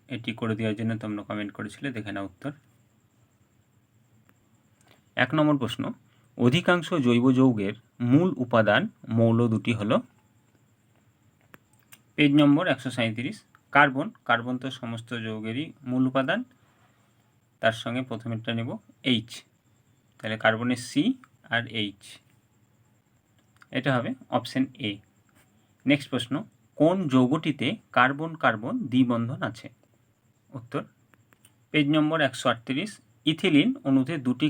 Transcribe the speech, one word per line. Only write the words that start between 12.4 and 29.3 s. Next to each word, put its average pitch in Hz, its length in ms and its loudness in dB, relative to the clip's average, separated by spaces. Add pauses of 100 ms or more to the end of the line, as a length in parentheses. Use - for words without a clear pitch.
নম্বর 147 320 6
একশো 135 240 -6
সাঁইত্রিশ, 120 400 -4 (360)
কার্বন। 143 340 4 (220)
কার্বন 120 340 -2
তো 139 60 -8 (120)
সমস্ত 117 300 -10 (160)
যৌগেরই 110 380 -6 (260)
মূল 127 200 0
উপাদান, 135 300 0 (1200)
তার 113 200 0
সঙ্গে 123 260 -6
প্রথমেরটা 117 500 -8
নেব 117 120 -6 (420)
এইচ, 117 180 -2 (880)
তাহলে 110 260 -6
কার্বনের 120 440 0
সি 143 140 0 (520)
আর 117 80 0 (200)
এইচ, 101 200 -8 (1800)
এটা 147 180 -2
হবে 127 140 -4 (260)
অপশন 131 280 -2 (240)
এ। - 20 -2 (960)
নেক্সট 143 260 2
প্রশ্ন, 123 220 -4 (440)
কোন 170 180 4 (180)
যৌগটিতে 131 540 2 (280)
কার্বন 139 340 2 (120)
কার্বন 123 320 0 (180)
দ্বিবন্ধন 120 480 0 (100)